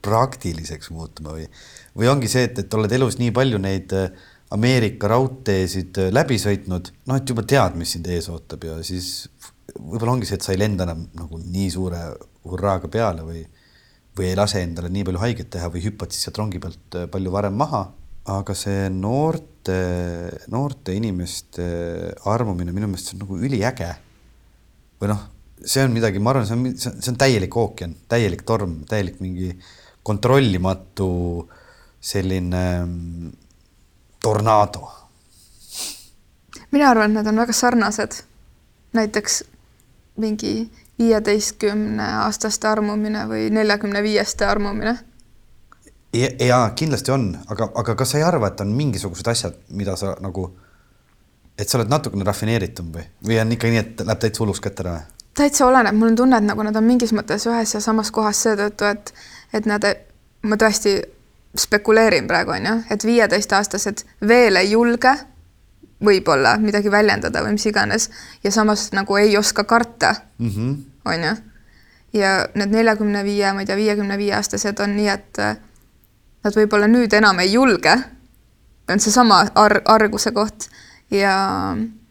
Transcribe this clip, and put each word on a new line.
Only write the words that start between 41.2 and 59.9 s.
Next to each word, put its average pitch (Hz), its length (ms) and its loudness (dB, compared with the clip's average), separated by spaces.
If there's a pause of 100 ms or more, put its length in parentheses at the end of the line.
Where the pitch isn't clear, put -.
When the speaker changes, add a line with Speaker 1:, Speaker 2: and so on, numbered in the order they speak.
Speaker 2:
armumine 214 600 -2
või 220 240 -2
neljakümne 208 500 0
viieste 208 420 0
armumine. 208 520 -2 (1160)
Speaker 1:
Ja, 120 160 2 (120)
jaa, 123 280 6
kindlasti 139 440 -2
on, 123 160 0 (180)
aga, 107 280 -4
aga 113 200 -2
kas 123 160 -2
sa 147 60 0
ei 156 80 2
arva, 139 240 2
et - 140 -8
on 101 100 -2
mingisugused 104 560 -2
asjad, 113 300 -4 (180)
mida 98 180 -4
sa 98 260 -6
nagu, 92 260 -6 (1120)
et 104 120 -6
sa 127 80 0
oled 113 140 0
natukene 104 340 -2
rafineeritum 101 720 -2
või, 80 100 -12 (220)
või 113 160 2
on 113 100 0
ikka 117 160 0
nii, 113 140 4
et - 240 -10
läheb 110 160 -2
täitsa 110 180 -2
hulluks 101 220 -2
kätte 95 200 -8
ära? 87 120 -6 (420)
Speaker 2:
Täitsa 285 320 4
oleneb, 240 260 4
mul 226 160 4
on 226 60 4
tunne, 247 240 4
et 208 80 2
nagu 214 160 -2
nad 214 100 -2
on 220 120 4
mingis 240 260 4
mõttes 202 340 -2
ühes 233 300 -2
ja 208 80 -4
samas 220 260 0
kohas 214 320 0
seetõttu, 208 460 0
et, 202 240 -8 (400)
et 214 160 0
nad, 208 160 0 (580)